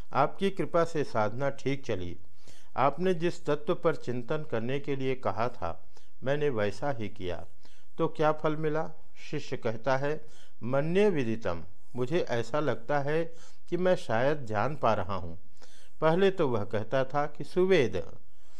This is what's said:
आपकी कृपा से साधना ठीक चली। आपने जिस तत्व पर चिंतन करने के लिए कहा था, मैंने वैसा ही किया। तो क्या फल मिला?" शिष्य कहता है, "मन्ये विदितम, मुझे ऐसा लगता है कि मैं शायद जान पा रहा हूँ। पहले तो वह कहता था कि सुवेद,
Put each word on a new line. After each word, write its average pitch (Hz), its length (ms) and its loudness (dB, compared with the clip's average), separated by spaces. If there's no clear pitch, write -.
आपकी 170 380 2
कृपा 170 320 2
से 160 200 0
साधना 117 460 0
ठीक 135 360 0
चली। 90 320 0
आपने 143 360 2
जिस 165 320 0
तत्व 147 300 0
पर 160 200 2
चिंतन 123 480 0
करने 123 360 0
के 143 160 -2
लिए 131 200 0
कहा 110 340 0
था, 85 380 -2
मैंने 147 260 2
वैसा 107 420 0
ही 117 180 0
किया। 87 360 -2
तो 165 100 2
क्या 156 240 2
फल 151 240 0
मिला?" 156 340 0
शिष्य - 400 -2
कहता 117 400 0
है, 143 280 0
"मन्ये 160 460 2
विदितम, 113 540 0
मुझे 127 240 0
ऐसा 120 400 0
लगता 143 400 0
है 156 340 0
कि 175 80 0
मैं 180 180 2
शायद 131 500 0
जान 107 300 0
पा 117 180 2
रहा 98 220 0
हूँ। 85 240 -2
पहले 180 300 4
तो 180 160 0
वह 113 160 0
कहता 110 400 0
था 143 220 0
कि - 180 -2
सुवेद, 156 600 2